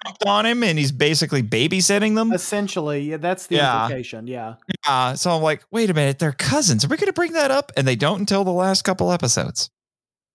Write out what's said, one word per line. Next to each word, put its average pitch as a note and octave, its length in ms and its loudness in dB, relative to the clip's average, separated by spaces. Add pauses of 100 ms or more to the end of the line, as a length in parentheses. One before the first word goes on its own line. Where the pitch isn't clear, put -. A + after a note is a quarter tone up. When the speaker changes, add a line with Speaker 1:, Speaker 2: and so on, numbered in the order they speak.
Speaker 1:
dumped - 220 -8
on G#3 200 2
him, A#3+ 180 0
and D#3+ 140 2
he's C#3 120 0
basically D3 520 2
babysitting F#3 720 2
them. A3+ 180 2
Speaker 2:
Essentially, F3 720 -2
yeah, D#3 160 -6
that's F3 280 -4
the E3+ 100 0
Speaker 1:
Yeah. B2 280 2
Speaker 2:
implication, A#2 420 -8
yeah. A#2 280 -10 (320)
Speaker 1:
Uh, B2+ 280 2
so F3 220 -2
I'm D#3 60 0
like, D#3 280 0
"Wait A3 200 0
a F3 40 2
minute, C#3 240 2
they're D#3 140 0
cousins. D3 520 2
Are C#3+ 40 0
we C#4+ 80 0
gonna F#4+ 160 0
bring E4+ 220 -2
that C#4+ 160 2
up?" C#4 260 0
And C3+ 100 0
they C3 80 2
don't D3+ 260 0
until G3+ 220 0
the F#3 100 0
last F#3 300 2
couple F3+ 300 0
episodes. - 560 -2 (680)